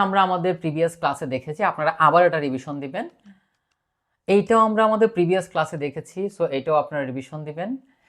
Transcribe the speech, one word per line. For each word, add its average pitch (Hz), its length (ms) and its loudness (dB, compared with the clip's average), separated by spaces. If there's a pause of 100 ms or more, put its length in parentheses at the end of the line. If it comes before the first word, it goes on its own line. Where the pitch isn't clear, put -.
আমরা 190 220 2
আমাদের 180 260 0 (100)
প্রিভিয়াস 165 380 0
ক্লাসে 147 340 -2
দেখেছি, - 260 -8 (100)
আপনারা 156 200 0 (160)
আবার 160 220 6
এটা 160 180 0
রিভিশন 131 280 -6 (100)
দিবেন। 165 200 -8 (1300)
এইটাও 202 340 4
আমরা 214 200 0
আমাদের 220 280 4
প্রিভিয়াস 180 360 0
ক্লাসে 160 320 -4
দেখেছি, 147 340 -10 (180)
so - 60 -2 (140)
এইটাও 151 260 0
আপনারা - 280 -6
রিভিশন 135 280 -12 (100)
দিবেন। 165 220 -10 (380)